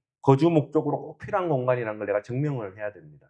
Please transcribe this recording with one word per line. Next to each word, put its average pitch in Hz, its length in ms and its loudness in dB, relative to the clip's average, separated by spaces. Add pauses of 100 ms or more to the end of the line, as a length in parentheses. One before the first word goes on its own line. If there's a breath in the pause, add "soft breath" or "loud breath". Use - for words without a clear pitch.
(220)
거주 139 300 6
목적으로 147 500 0
꼭 - 160 -14
필요한 190 320 -4
공간이라는 123 480 -2
걸 107 80 -8
내가 101 160 0
증명을 120 560 -6
해야 104 160 -8
됩니다. 76 360 -20